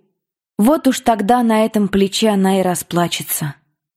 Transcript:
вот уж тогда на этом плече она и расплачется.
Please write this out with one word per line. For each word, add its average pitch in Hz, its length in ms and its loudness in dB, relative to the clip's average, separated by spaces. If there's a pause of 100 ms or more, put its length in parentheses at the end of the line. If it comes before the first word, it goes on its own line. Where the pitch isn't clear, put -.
(580)
вот 277 300 2
уж 254 140 0
тогда 233 420 2
на 220 220 2
этом 214 220 0
плече 196 420 0
она 190 320 2
и - 20 0
расплачется. 170 880 -4 (440)